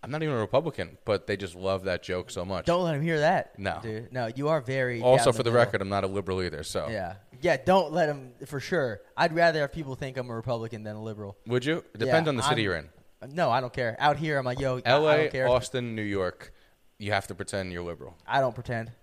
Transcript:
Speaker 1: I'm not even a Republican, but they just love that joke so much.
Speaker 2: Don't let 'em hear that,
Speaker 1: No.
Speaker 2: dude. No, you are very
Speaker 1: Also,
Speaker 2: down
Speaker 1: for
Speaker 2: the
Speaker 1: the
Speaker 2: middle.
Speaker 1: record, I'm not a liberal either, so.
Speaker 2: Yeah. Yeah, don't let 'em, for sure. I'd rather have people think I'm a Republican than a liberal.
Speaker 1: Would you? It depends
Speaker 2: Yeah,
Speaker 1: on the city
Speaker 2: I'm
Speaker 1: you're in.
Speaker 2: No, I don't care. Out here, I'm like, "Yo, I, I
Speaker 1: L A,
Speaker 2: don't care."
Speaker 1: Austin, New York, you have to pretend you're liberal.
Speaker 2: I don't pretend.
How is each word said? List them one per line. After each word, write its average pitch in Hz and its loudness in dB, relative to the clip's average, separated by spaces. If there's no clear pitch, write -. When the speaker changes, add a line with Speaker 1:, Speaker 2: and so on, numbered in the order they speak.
Speaker 1:
I'm 107 -10
not 156 -4
even 151 0
a 113 0
Republican, 110 0
but 101 0
they 104 0
just 92 -8
love 95 -2
that 90 -2
joke 98 -4
so 90 -6
much. 92 -4
Speaker 2:
Don't 175 2
let 165 0
'em 139 -2
hear 160 0
that, 160 0
Speaker 1:
No. 92 -4
Speaker 2:
dude. 110 -8
No, 123 -4
you 131 -4
are 156 2
very 123 -2
Speaker 1:
Also, 127 8
Speaker 2:
down 131 8
Speaker 1:
for 113 2
Speaker 2:
the 104 2
Speaker 1:
the 117 2
Speaker 2:
middle. 117 8
Speaker 1:
record, 101 -2
I'm 98 -4
not 98 0
a 98 -2
liberal 95 -2
either, 78 -4
so. - -4
Speaker 2:
Yeah. 95 -6
Yeah, 156 2
don't 175 4
let 165 2
'em, 135 -8
for 139 -8
sure. 131 -2
I'd 160 2
rather 165 4
have 139 -2
people 135 -8
think 131 -10
I'm 123 -6
a 117 -6
Republican 113 -6
than 107 -10
a 107 -12
liberal. 104 -10
Speaker 1:
Would 123 0
you? 160 0
It 98 -16
depends 143 2
Speaker 2:
Yeah, - 0
Speaker 1:
on 139 0
the 120 0
city 135 2
Speaker 2:
I'm 107 0
Speaker 1:
you're 92 0
in. 76 -10
Speaker 2:
No, 160 2
I 123 4
don't 123 -6
care. 117 -2
Out 147 4
here, 151 -2
I'm 131 -2
like, 127 -4
"Yo, 131 -2
I, 123 -6
I 120 4
Speaker 1:
L 151 6
A, 151 6
Speaker 2:
don't 156 2
care." 131 0
Speaker 1:
Austin, 123 0
New 110 -2
York, 98 -2
you 101 -4
have 98 0
to 98 -8
pretend 92 -6
you're 87 -6
liberal. 78 -10
Speaker 2:
I 123 2
don't 127 0
pretend. 117 -8